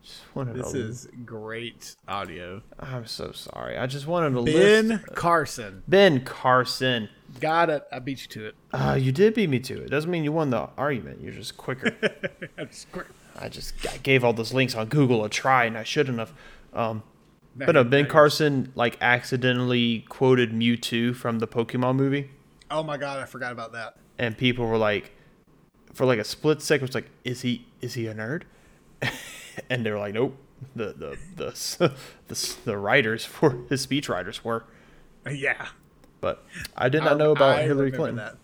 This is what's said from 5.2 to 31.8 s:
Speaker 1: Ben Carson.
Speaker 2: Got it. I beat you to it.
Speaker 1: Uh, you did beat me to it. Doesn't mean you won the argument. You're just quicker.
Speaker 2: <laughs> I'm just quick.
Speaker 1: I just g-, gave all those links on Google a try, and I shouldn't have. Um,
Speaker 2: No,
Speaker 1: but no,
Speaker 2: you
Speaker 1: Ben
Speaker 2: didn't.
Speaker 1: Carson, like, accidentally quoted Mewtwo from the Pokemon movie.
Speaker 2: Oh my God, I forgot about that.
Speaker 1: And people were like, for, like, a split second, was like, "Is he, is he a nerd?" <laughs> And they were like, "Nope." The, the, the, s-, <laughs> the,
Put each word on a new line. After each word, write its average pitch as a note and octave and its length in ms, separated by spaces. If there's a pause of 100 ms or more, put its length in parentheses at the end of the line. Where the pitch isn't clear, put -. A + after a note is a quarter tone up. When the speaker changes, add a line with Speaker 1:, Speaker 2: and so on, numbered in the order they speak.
Speaker 1:
Ben E3 380
Carson. B2+ 840 (320)
Speaker 2:
Got D#3+ 300
it. D3 200
I C3 100
beat B2+ 240
you - 40
to G#2+ 200
it. G#2 80 (180)
Speaker 1:
Uh, C3+ 260
you C3 140
did G3+ 200
beat G#3+ 160
me C3 120
to - 200
it. - 80
Doesn't D#3 220
mean E3 140
you D3 80
won D#3 160
the A2 180 (100)
argument. A#2 440
You're - 100
just - 240
quicker. - 460
Speaker 2:
<laughs> - 560
I'm E3 100
just - 240
quick. F3+ 160 (320)
Speaker 1:
I - 80
just - 320
g-, - 80 (160)
gave C3 220
all A#2 80
those A2+ 200
links B2+ 220
on A2 120
Google B2 360
a G#2+ 60
try, C3 340
and A2+ 140
I A2 60
shouldn't C3 360
have. A2+ 140 (400)
Um, A2 300 (520)
Speaker 2:
No, C3 100
Speaker 1:
but D#3+ 100
no, D3 60
Speaker 2:
you A#2+ 80
Speaker 1:
Ben C#3+ 120
Speaker 2:
didn't. C#3 100
Speaker 1:
Carson, D3 640
like, A#2 260
accidentally B2 1080
quoted B2+ 420
Mewtwo A#2 640
from A#2 240
the A2 80
Pokemon B2 480
movie. C3+ 340 (400)
Speaker 2:
Oh D#3 140
my D3 140
God, C#3 220
I B2 60
forgot B2 280
about A2+ 180
that. A2+ 240 (240)
Speaker 1:
And A2+ 180
people B2 300
were A2+ 100
like, G#2 360 (800)
for, C3+ 120
like, B2 140
a G#2+ 60
split D3+ 360
second, C3+ 280
was C3 60
like, A2 140 (140)
"Is B2+ 180
he, A#2+ 240 (160)
is B2 120
he A2+ 140
a A2 60
nerd?" A2 300 (580)
<laughs> - 100 (580)
And B2 160
they G#2+ 60
were G#2 80
like, G#2 160
"Nope." C3+ 200 (400)
The, G#2 180
the, C#2 240 (180)
the, C#2+ 140
s-, - 260
<laughs> - 20
the, D#3+ 140 (400)